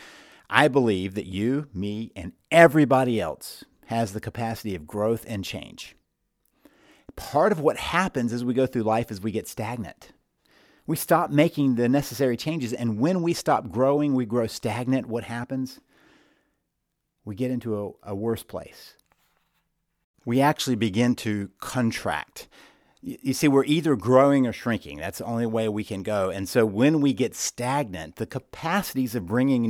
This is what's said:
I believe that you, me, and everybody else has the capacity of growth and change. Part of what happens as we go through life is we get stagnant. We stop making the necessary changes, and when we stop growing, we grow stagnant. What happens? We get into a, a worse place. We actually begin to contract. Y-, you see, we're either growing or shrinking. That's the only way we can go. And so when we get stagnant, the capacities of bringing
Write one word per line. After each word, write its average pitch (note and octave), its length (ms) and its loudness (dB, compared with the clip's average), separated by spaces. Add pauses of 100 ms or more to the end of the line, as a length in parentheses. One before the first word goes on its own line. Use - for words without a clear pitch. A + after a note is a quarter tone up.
(520)
I C3 160 6
believe G2+ 480 2
that D#2 100 -6
you, B2 480 -2
me, G#2 420 -6
and F2 180 -12 (180)
everybody C3 680 6
else - 460 -8 (220)
has A#2 260 0
the G#2+ 80 -6
capacity A2+ 540 -6
of D#2 100 -10
growth G#2+ 420 -2
and G#2 160 -6
change. - 520 -12 (1200)
Part F3+ 360 2
of E3 80 0
what C#3+ 180 0
happens E3 560 -2
as B2 120 -4
we B2 80 0
go B2+ 140 2
through A#2+ 160 -2
life A2 260 0
is G2+ 100 -10
we G#2 120 -4
get G2 160 -6
stagnant. A2 640 -10 (760)
We D#3 120 -2
stop E3 320 2
making D3 460 4
the A#2+ 120 2
necessary C3 480 2
changes, C3+ 380 -6
and A2+ 260 -2
when F3 220 2
we E3+ 120 0
stop A#2+ 380 0
growing, C#3 420 2
we B2+ 120 0
grow A2+ 220 0
stagnant. A#2+ 600 -4
What A2+ 160 -6
happens? B2+ 560 -8 (1400)
We G#2 120 -10
get B2+ 160 -4
into G#2+ 520 -4
a, G2+ 80 -12
a G2 40 -6
worse A2 280 -4
place. - 520 -16 (1300)
We A#2+ 160 2
actually C#3+ 340 2
begin A#2 420 2
to G#2 340 -6 (100)
contract. - 880 -4 (520)
Y-, - 200 -12
you C3 120 -2
see, D#3 140 2
we're C3+ 160 6
either D3+ 320 2
growing C3 500 6
or A2+ 60 -4
shrinking. G2 460 -6
That's E2 220 -8
the - 60 -10
only A#2 200 -2
way A2+ 240 0
we G#2+ 160 -4
can F#2+ 180 -8
go. G2 260 0
And G2 200 -6
so A#2 160 4
when B2+ 340 4
we C#3+ 140 4
get A#2 200 -2
stagnant, A#2+ 840 -6
the A#2 80 -4
capacities C3+ 920 -4
of G2 100 -4
bringing B2 440 2